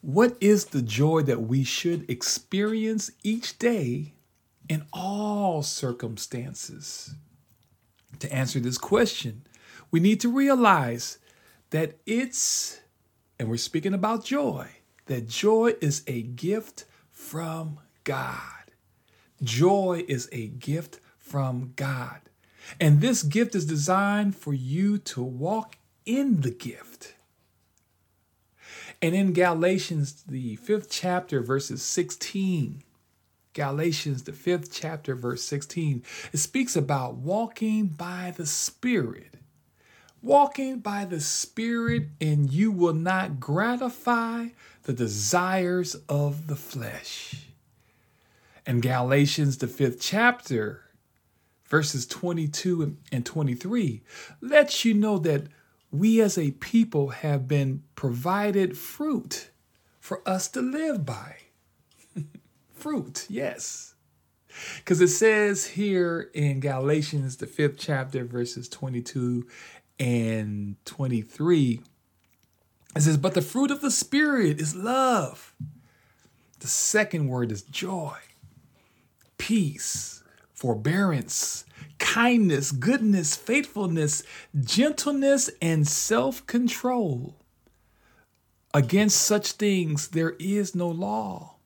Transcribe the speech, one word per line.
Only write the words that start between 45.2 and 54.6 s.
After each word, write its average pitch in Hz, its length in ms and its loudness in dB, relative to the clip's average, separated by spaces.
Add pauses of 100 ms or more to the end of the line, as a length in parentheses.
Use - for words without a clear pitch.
of 147 420 -2
the 147 80 -4
flesh. - 920 -12 (1200)
And 120 160 2
Galatians, 131 720 2
the 123 120 -2
fifth 123 320 0
chapter, 190 840 0 (840)
verses 143 420 0
twenty-two 165 920 -4 (160)
and 123 120 -2
twenty-three, 151 800 -2 (380)
lets 294 440 4